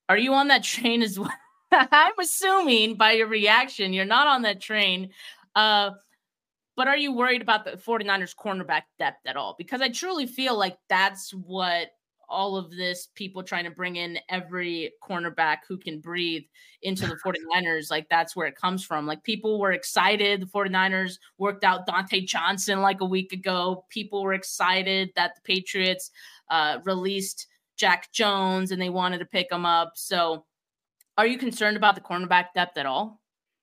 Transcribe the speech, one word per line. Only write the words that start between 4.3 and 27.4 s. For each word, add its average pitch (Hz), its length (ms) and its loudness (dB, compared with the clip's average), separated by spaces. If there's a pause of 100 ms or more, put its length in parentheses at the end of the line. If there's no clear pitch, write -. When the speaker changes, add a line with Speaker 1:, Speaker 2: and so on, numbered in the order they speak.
Speaker 1:
that 202 180 -2
train. 190 500 0 (420)
Uh, 208 380 4 (840)
but 254 120 0
are 285 100 2
you 285 160 -2
worried 247 280 2
about 214 240 0
the 185 120 -10
forty-niners 202 560 -2
cornerback 180 500 -2 (160)
depth 143 260 -4
at 131 120 -6
all? 104 200 -6
Because - 240 -8
I 262 80 0
truly 311 380 -6
feel 254 300 -2
like 190 200 -2 (120)
that's 190 420 0
what 180 580 -4 (400)
all 190 280 -4
of 170 140 -10
this, 180 440 -6
people 190 280 -12
trying 180 200 -6
to 170 80 -10
bring 180 260 -8
in 170 200 -8 (120)
every 175 640 -6 (120)
cornerback 165 640 -2
who 185 100 -10
can 156 220 -12
breathe 170 440 -4 (380)
into 190 260 -4
the 165 100 -6
Speaker 2:
<laughs> - 60 -16
Speaker 1:
forty-niners, 165 680 -2
like, 160 180 -4
that's 165 260 0
where 165 120 -2
it 135 80 -8
comes 185 300 -2
from. 151 220 -4
Like, 151 160 -6
people 214 360 -2
were 196 140 2
excited. 202 680 2
The 190 60 -8
forty-niners 190 720 0 (180)
worked 202 260 -4
out 185 220 2
Dante 190 360 0
Johnson, 190 600 -2
like, 196 200 2
a 190 40 -2
week 185 280 -2
ago. 185 560 -2
People 202 340 -6
were 190 100 -2
excited 190 800 -2
that 175 200 -2
the - 60 -20
Patriots, 185 680 -2 (380)
uh, 151 360 0
released 190 640 -4 (300)